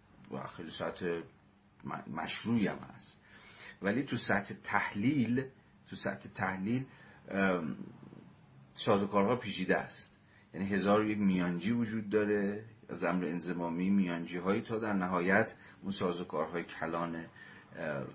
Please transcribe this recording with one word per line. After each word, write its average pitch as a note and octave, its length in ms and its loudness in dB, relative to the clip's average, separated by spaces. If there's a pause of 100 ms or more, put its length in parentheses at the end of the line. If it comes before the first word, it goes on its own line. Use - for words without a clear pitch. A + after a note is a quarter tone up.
(320)
و C2 160 -8
خیلی E2 220 -12
سطح E2+ 520 -2 (640)
م-، D#2 320 -8
مشروعی G2+ 520 0
هم C#2+ 100 -2
هست. - 420 -16 (600)
ولی G#2+ 220 2
تو C3+ 140 -2
سطح G2+ 460 0
تحلیل، A#2+ 800 2 (440)
تو - 80 -12
سطح - 340 -6
تحلیل، G2+ 560 -2 (440)
ام، F2+ 480 2 (960)
سازوکارها G2+ 600 4
پیچیده F#2 420 0
است. - 420 -8 (340)
یعنی F#2+ 140 -2
هزار G2+ 340 4
و G#2+ 80 2
یک G#2+ 80 0
میانجی F#2 540 4
وجود A2 380 0
داره G#2 560 2 (240)
از E2+ 140 -6
امر F2 220 2
انضمامی، E2+ 640 -2
میانجی‌هایی F2+ 720 0
تا A2+ 180 -4
در G#2+ 140 -2
نهایت F#2 640 2 (260)
اون G2 100 -6
سازوکارهای F2 720 -2
کلان، E2 520 -4 (600)
اه، D2 280 -4 (120)